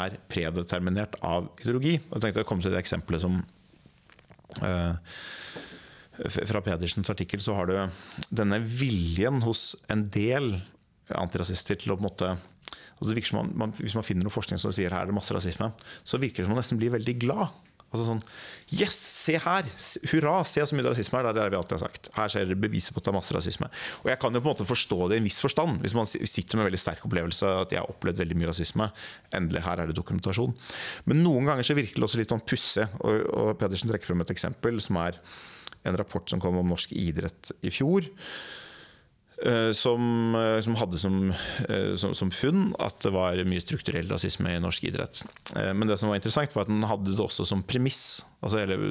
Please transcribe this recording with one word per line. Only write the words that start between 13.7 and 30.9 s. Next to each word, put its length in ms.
hvis 200
man 100
finner 180
noe 80
forskning 280
som 120
sier, 200
«Her 120
er 80
det 40
masse 200
rasisme», 360
så 160
virker 220
det 60
som 60
man 80
nesten 180
blir 140
veldig 260
glad. 320
Altså 160
sånn, 140
«Yes, 240
se 400
her! 300
S-, 220
hurra, 300
se 160
så 140
mye 80
rasisme 320
her, 80
det 160
er 80
det 20
vi 60
alltid 180
har 60
sagt. 340
Her 160
ser 160
dere 140
beviset 320
på 80
at 60
det 40
er 60
masse 180
rasisme.» 320
Og 80
jeg 140
kan 100
jo 80
på 80
en 60
måte 140
forstå 320
det 80
i 20
en 80
viss 160
forstand, 400
hvis 140
man 100
si-, 160
sitter 320
med 80
en 60
veldig 100
sterk 280
opplevelse 440
at 120
«Jeg 60
har 100
opplevd 300
veldig 180
mye 120
rasisme. 360
Endelig, 300
her 180
er 80
det 80
dokumentasjon.» 560